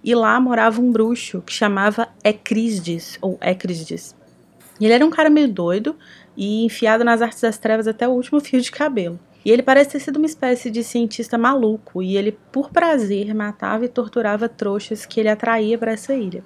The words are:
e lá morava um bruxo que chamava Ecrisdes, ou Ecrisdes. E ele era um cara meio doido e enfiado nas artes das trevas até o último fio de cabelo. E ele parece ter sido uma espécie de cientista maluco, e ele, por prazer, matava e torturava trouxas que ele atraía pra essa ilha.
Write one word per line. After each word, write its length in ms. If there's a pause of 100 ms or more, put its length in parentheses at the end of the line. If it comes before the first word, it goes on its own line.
e 100
lá 260
morava 400
um 100
bruxo 520
que 100
chamava 560 (160)
Ecrisdes, 960
ou 180
Ecrisdes. 760 (640)
E 40
ele 100
era 120
um 40
cara 200
meio 180
doido 460 (420)
e 280
enfiado 400
nas 180
artes 180
das 180
trevas 280
até 220
o 20
último 300
fio 200
de 120
cabelo. 460 (260)
E 60
ele 120
parece 280
ter 100
sido 160
uma 100
espécie 440
de 120
cientista 560
maluco, 640
e 140
ele, 200 (140)
por 200
prazer, 600
matava 520
e 40
torturava 600
trouxas 580
que 140
ele 80
atraía 500
pra 140
essa 220
ilha. 320